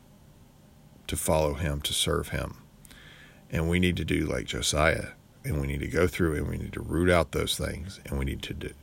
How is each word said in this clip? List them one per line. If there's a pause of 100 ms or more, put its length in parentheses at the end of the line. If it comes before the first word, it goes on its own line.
(1080)
to
follow
him,
to
serve
him. (920)
And
we
need
to
do
like
Josiah, (360)
and
we
need
to
go
through
and
we
need
to
root
out
those
things,
and
we
need
to
d-, (100)